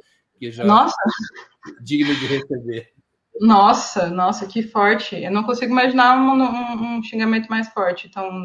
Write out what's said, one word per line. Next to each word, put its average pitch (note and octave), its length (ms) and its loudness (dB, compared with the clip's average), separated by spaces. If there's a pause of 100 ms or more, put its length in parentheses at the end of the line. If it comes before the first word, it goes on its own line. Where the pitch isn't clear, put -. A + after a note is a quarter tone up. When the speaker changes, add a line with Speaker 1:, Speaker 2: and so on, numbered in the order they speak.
(380)
Speaker 1:
que B2 80 -12
eu A#2 60 -10
já A2+ 100 -10
Speaker 2:
Nossa! A3 320 4 (840)
Speaker 1:
digno C#3+ 340 0
de C3 120 -4
receber. A#2+ 680 -6 (480)
Speaker 2:
Nossa, G#3 680 4
nossa, F#3 380 -2
que A3+ 160 -4
forte. G#3+ 540 -2
Eu F3 140 -8
não G#3 140 -2
consigo B3 280 -4
imaginar B3+ 460 4
um, C4 140 4
um, A#3+ 680 -2
um A3+ 40 -4
xingamento A3 460 -2
mais A3 200 -4
forte. F3+ 400 -4
Então, F#3+ 220 -10 (140)